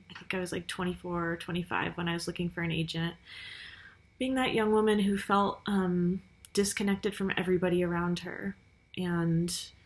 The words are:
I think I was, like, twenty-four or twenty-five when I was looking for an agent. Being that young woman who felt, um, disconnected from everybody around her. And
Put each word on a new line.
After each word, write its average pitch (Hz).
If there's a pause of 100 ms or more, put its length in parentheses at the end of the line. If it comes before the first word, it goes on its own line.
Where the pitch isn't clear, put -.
(100)
I -
think -
I 185
was, 180
like, 175
twenty-four 175
or 165
twenty-five 175
when 175
I 170
was 170
looking 175
for 175
an 170
agent. 165 (1040)
Being 262
that 262
young 214
woman 214
who 202
felt, 202
um, 185 (320)
disconnected 202
from 196
everybody 180
around 175
her. - (440)
And 170 (160)